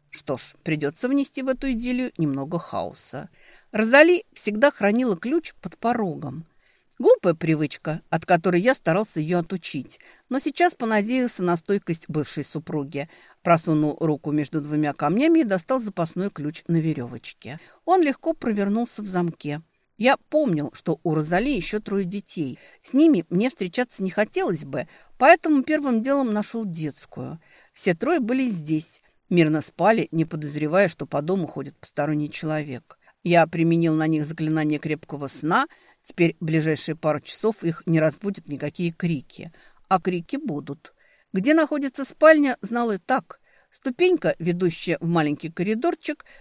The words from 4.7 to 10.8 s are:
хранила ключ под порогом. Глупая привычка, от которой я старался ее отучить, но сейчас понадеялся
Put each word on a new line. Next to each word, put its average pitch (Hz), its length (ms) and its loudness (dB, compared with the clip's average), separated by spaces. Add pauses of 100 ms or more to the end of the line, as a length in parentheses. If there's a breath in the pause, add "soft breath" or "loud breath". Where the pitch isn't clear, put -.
хранила 220 440 2
ключ 285 460 -4
под - 160 -12
порогом. 160 680 -4 (520)
Глупая 254 360 6
привычка, 156 760 -2
от 165 160 -2
которой 180 380 4
я 247 120 4
старался 175 460 -2
ее 175 200 0
отучить, 165 600 -8 (300 soft breath)
но 254 80 -2
сейчас 339 360 2
понадеялся 226 680 0